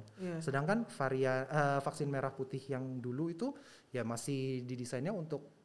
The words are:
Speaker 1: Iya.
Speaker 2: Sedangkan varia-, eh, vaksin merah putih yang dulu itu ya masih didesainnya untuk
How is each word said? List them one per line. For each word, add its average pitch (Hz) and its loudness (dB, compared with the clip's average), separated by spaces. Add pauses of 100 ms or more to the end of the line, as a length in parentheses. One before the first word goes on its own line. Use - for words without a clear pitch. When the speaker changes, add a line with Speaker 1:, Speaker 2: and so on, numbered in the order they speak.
(160)
Speaker 1:
Iya. 175 -4
Speaker 2:
Sedangkan 160 2
varia-, 131 2
eh, 143 4
vaksin 143 0
merah 135 0
putih 135 -4
yang 131 -2
dulu 123 -2
itu 220 -2 (360)
ya 123 -2
masih 131 -2
didesainnya 127 -2
untuk 160 -4 (120)